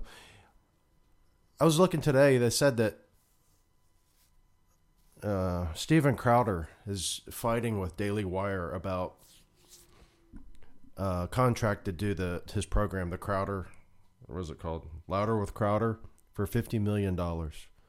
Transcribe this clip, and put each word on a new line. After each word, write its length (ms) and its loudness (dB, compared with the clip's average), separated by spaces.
I 60 6
was 120 6
looking 220 4
today, 380 6
they 120 4
said 280 4
that, 220 2
uh, 520 -2
Steven 420 4
Crowder 540 2
is 320 -6
fighting 520 -2
with 160 -6
Daily 260 -2
Wire 480 -4
about, 440 -4
uh, 320 -2
contract 560 0
to 80 -4
do 220 -2
the, 300 -4
his 120 -2
program, 440 0
the 80 -6
Crowder, 500 -4
what 120 -8
is 100 -6
it 80 -12
called? 300 -8
Louder 280 0
with 160 -4
Crowder, 460 0
for 160 -2
fifty 320 -2
million 360 0
dollars. 520 -6